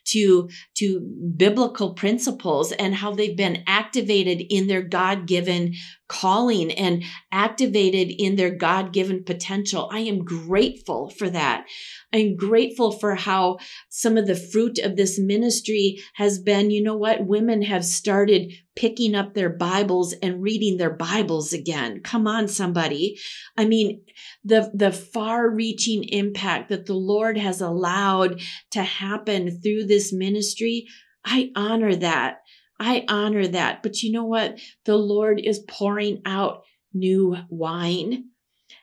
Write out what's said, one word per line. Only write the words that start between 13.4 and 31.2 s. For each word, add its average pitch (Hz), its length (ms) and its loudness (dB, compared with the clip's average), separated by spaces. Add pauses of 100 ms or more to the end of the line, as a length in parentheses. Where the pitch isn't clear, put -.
some 220 280 2
of 208 100 2
the 185 80 2
fruit 226 420 0
of - 180 -2
this 190 220 2
ministry 202 880 0 (100)
has 202 240 2
been, 202 320 2
you 208 140 2
know 214 140 0
what? 214 280 0
Women 214 380 2
have 202 200 0
started 196 720 2 (220)
picking 226 400 0
up 202 180 -2
their 185 160 0
Bibles 180 720 0
and 185 220 -2
reading 208 340 0
their 170 160 0
Bibles 165 580 -2
again. 147 520 -6
Come 220 240 0
on, 220 200 0
somebody. 175 680 -2 (400)
I 214 80 2
mean, 214 380 2 (400)
the, 220 280 4
the 202 200 2
far-reaching 226 1120 -2
impact 202 640 -2
that 196 160 -4
the 208 80 -4
Lord 208 460 0
has 190 200 -2
allowed 180 800 0 (320)
to 202 120 -2
happen 196 800 -4
through 214 240 0
this 202 280 4
ministry, 208 720 -2 (400)